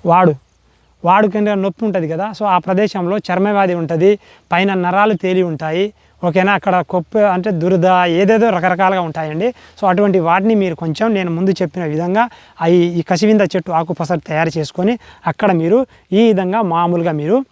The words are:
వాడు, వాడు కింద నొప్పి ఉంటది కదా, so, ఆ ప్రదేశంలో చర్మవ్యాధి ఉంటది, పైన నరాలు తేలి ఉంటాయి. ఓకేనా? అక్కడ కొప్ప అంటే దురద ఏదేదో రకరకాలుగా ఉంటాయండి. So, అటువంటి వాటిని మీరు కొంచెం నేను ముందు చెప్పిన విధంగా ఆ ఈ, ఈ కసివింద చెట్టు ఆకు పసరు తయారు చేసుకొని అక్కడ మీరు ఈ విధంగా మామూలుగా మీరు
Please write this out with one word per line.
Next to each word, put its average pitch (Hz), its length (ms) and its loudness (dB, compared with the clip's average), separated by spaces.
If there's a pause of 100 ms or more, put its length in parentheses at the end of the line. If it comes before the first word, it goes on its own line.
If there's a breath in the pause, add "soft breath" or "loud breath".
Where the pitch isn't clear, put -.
వాడు, 165 280 4 (680)
వాడు 196 220 4
కింద 208 220 -2
నొప్పి 196 360 -4
ఉంటది 180 240 -2
కదా, 180 220 -6
so, 214 140 -8
ఆ 190 140 2
ప్రదేశంలో 190 600 -2
చర్మవ్యాధి 196 560 0
ఉంటది, 170 440 0 (340 soft breath)
పైన 190 220 0
నరాలు 190 400 2
తేలి 185 280 -2
ఉంటాయి. 165 520 -4 (300 soft breath)
ఓకేనా? 185 280 2
అక్కడ 180 280 0
కొప్ప 180 380 -4
అంటే 202 320 2
దురద 180 560 2
ఏదేదో 202 420 2
రకరకాలుగా 185 520 0
ఉంటాయండి. 160 480 -4
So, - 380 -8
అటువంటి 190 320 2
వాటిని 190 360 2
మీరు 190 200 0
కొంచెం 165 400 -2
నేను 180 160 -2
ముందు 180 200 -2
చెప్పిన 175 340 -4
విధంగా 175 440 -2 (340 loud breath)
ఆ 165 40 0
ఈ, 175 320 2
ఈ 160 40 -2
కసివింద 208 380 2
చెట్టు 180 320 -2
ఆకు 165 200 -2
పసరు 165 260 -4
తయారు 160 400 -4
చేసుకొని 190 400 -2 (280 loud breath)
అక్కడ 190 260 0
మీరు 180 340 2 (260 soft breath)
ఈ 208 100 4
విధంగా 202 400 2
మామూలుగా 170 500 -2
మీరు 170 400 -2